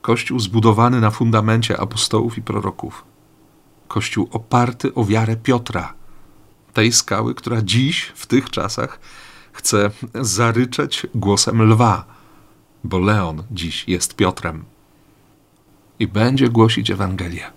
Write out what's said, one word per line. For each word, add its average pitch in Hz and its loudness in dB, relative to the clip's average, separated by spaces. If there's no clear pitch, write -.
Kościół 120 -2
zbudowany 113 4
na 107 4
fundamencie 113 2
apostołów 113 -2
i 110 -10
proroków. - -8
Kościół - -2
oparty 120 -2
o 117 2
wiarę 110 0
Piotra, 120 -2
tej 113 2
skały, 113 -2
która - -4
dziś, 123 0
w - -18
tych - 0
czasach, - -6
chce 104 0
zaryczeć 120 0
głosem 110 2
lwa, 110 4
bo 85 -2
Leon 92 0
dziś 85 -8
jest 87 -2
Piotrem. 85 -2
I 110 0
będzie 123 2
głosić 113 4
Ewangelię. 92 -4